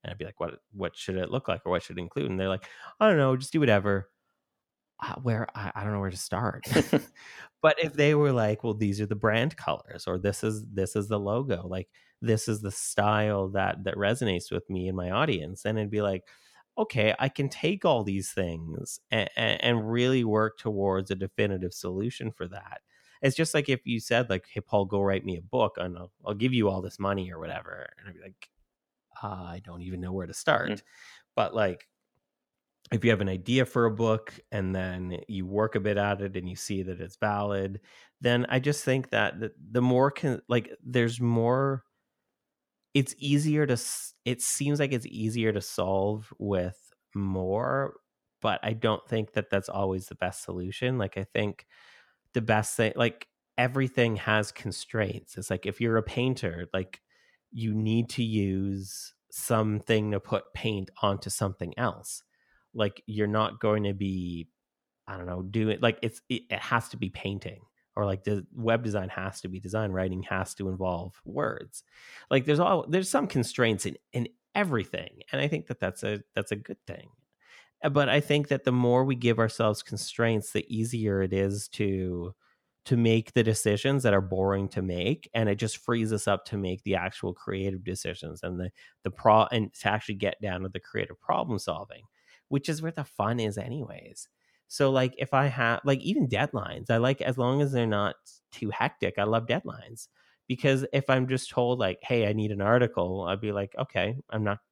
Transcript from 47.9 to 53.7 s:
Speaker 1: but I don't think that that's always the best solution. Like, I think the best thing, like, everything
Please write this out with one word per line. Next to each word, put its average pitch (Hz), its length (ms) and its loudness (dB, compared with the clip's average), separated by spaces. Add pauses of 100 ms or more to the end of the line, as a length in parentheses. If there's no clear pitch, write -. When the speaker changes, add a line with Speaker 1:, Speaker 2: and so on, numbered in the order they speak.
Speaker 1:
but 107 220 0
I 110 100 -2
don't 110 360 0
think 110 260 -2
that 107 160 -2
that's 98 180 0
always 95 400 -2
the - 60 -14
best - 280 -4
solution. 98 560 -4
Like, 98 180 -2
I 95 80 -4
think 107 420 -4 (680)
the 117 80 0
best 107 340 2
thing, 110 200 2
like, 117 320 0 (300)
everything 127 580 2